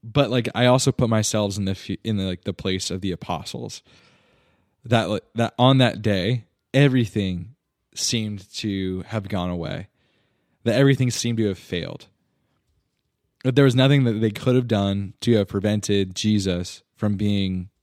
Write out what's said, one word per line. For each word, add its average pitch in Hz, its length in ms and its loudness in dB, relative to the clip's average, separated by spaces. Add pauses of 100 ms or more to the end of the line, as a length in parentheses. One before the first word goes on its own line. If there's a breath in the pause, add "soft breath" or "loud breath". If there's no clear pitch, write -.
But, 117 260 0
like, 120 240 0
I 123 140 2
also 127 240 4
put 120 180 0
myself 107 480 0
in 101 80 -2
the 95 80 -2
fu-, - 300 -8
in 110 140 -2
the, 95 80 -2
like, 90 180 -8
the 98 100 -6
place 92 380 -4
of 90 100 -6
the 95 100 -4
apostles, - 680 -8 (1040 soft breath)
that, 113 240 2
like, 104 140 -2 (100)
that 113 240 -2
on 131 220 6
that 113 240 2
day, 107 420 0 (260)
everything 110 840 0 (400)
seemed 104 640 -6
to 95 500 -4
have 104 200 -6
gone 90 220 -4
away, 90 380 -8 (800)
that 113 100 2
everything 131 340 4
seemed 117 300 -4
to 107 80 2
have 95 100 -2
failed, - 480 -8 (1400)
that 127 120 0
there 139 100 8
was 127 80 6
nothing 135 300 6
that 110 180 0
they 110 80 2
could 123 240 0
have 123 140 2
done 98 540 -2
to 117 160 4
have 101 100 2
prevented 101 640 -2
Jesus 95 680 -2 (100)
from 104 240 -2
being 98 520 -2 (140)